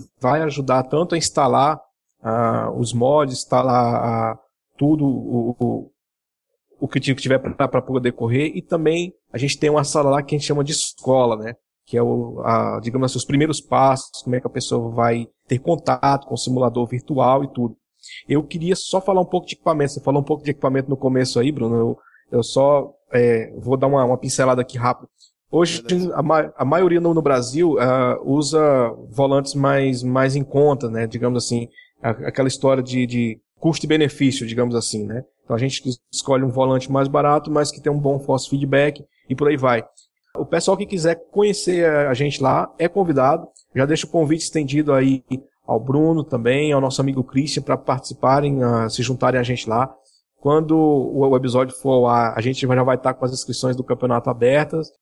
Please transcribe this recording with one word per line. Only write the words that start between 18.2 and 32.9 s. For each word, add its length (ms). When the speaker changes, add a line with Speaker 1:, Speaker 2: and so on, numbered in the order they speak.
Speaker 1:
Eu 140
queria 320
só 260
falar 180
um 60
pouco 220
de 80
equipamento. 380
Você 100
falou 180
um 20
pouco 200
de 80
equipamento 400
no 40
começo 440
aí, 120
Bruno. 240
Eu, 220
eu 120
só, 500
é, 460
vou 200
dar 100
uma, 180
uma 120
pincelada 440
aqui 160
rápido. 320
Hoje, 300
Speaker 2:
Beleza. 340
Speaker 1:
a 60
ma-, 340
a 80
maioria 380
no, 140
no 80
Brasil, 560
ah, 440
usa 680
volantes 460
mais, 480
mais 320
em 80
conta, 440
né? 200
Digamos 360
assim, 240
a-, 280
aquela 200
história 360
de, 240